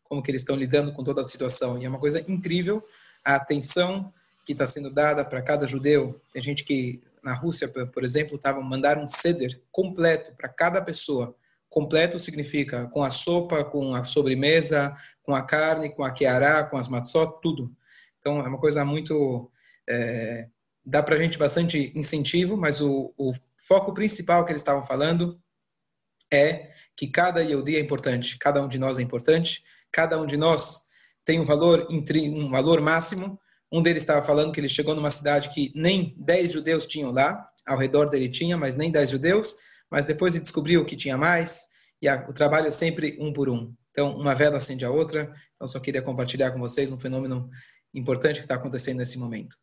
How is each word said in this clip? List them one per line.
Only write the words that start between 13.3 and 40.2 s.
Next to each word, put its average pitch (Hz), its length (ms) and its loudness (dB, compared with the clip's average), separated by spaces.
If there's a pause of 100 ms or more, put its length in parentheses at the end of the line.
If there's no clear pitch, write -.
com 135 300 -4
a 123 100 -2
sobremesa, 147 920 2 (240)
com 143 140 -2
a 127 80 0
carne, 156 500 0
com 147 100 -6
a 131 60 -2
keará, 139 540 4
com 147 120 -6
as 123 120 -2
matzot, 135 520 0
tudo. 131 320 -4 (480)
Então, 147 200 -2
é 131 80 -4
uma 131 120 -6
coisa 147 240 2
muito, 143 680 -2 (360)
é, 117 600 -4 (420)
dá 143 140 2
pra 151 140 2
gente 165 200 0
bastante 151 560 0
incentivo, 160 600 0
mas 151 240 0
o, 139 380 0
o 131 160 -2 (340)
foco 196 260 4
principal 180 520 2
que 170 80 -2
eles 147 80 -6
estavam 139 200 0
falando 165 560 0 (960)
é 151 400 2 (240)
que 139 120 -6
cada 170 340 2
Yehudi 147 340 0
é 156 60 2
importante, 135 560 -4
cada 139 260 2
um 139 60 -6
de 131 100 -4
nós 131 180 -2
é 127 40 -2
importante, 156 600 2 (300)
cada 165 260 2
um 156 80 -2
de 147 120 -2
nós 156 480 4 (400)
tem 165 160 2
um 151 40 0
valor 165 440 6
intri-, 151 400 0
um 147 200 -4
valor 156 300 4
máximo. 165 580 0 (320)
Um 165 140 2
deles 165 200 2
estava 147 220 2
falando 151 280 2
que 151 80 -4
ele 139 80 -2
chegou 151 260 0
numa 151 160 -2
cidade 143 380 0
que 139 260 -4
nem 170 420 0
dez 170 360 2
judeus 156 320 -2
tinham 143 260 -6
lá, 143 380 0 (160)
ao 135 120 -2
redor 135 280 4
dele 135 240 0
tinha, 165 260 -2
mas 139 200 -2
nem 156 140 0
dez 147 200 4
judeus, 170 480 2 (340)
mas 143 140 0
depois 165 300 2